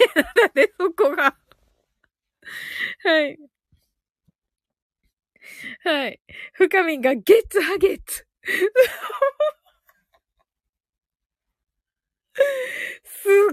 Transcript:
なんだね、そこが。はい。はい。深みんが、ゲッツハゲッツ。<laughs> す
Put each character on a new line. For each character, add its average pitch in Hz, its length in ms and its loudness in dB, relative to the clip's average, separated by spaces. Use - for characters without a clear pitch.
な 320 60 2
ん - 40 0
だ - 60 -18
ね、 277 260 2
そ 370 120 -2
こ 294 240 0
が。 285 200 0
は 320 220 2
い。 277 120 -10
は 285 240 -2
い。 - 140 -12
深 370 300 2
み 311 140 -4
ん 262 40 -10
が、 254 140 2
ゲ 320 240 4
ッ - 80 -4
ツ 381 140 -2
ハ 339 160 -2
ゲ 370 160 0
ッ - 120 -14
ツ。 - 200 -14
<laughs> - - -6
す 403 480 2